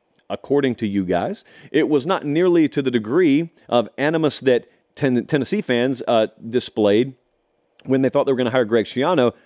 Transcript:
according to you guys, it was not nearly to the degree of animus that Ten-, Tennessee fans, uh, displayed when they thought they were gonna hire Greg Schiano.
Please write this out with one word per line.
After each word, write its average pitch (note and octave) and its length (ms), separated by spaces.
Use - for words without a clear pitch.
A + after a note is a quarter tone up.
according C3+ 460
to A2+ 120
you G2 180
guys, F2+ 400
it C#3+ 160
was C#3 180
not F3+ 200
nearly E3 420
to C#3+ 140
the C3 100
degree C#3 600
of A#2 180
animus D#3 440
that B2+ 260
Ten-, B2+ 320
Tennessee D#3 340
fans, B2 460
uh, A2 200
displayed A#2 640
when C3 160
they C3 80
thought C#3 160
they C#3 80
were B2 40
gonna B2 120
hire B2 160
Greg A2 200
Schiano. C3+ 480